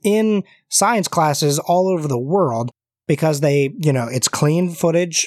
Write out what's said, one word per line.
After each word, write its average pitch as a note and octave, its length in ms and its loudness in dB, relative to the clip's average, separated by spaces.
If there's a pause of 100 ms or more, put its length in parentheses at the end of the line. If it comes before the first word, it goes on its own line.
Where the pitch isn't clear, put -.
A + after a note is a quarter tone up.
in G#3+ 400 2 (240)
science G#3 400 0
classes D3 500 0
all F3+ 300 0
over E3+ 180 -2
the B2+ 140 -2
world C3 500 -2 (380)
because D#3 320 0
they, C#3+ 400 2
you D3+ 140 2
know, B2 180 -2
it's B2+ 160 -2
clean E3 420 0
footage, E3+ 580 -2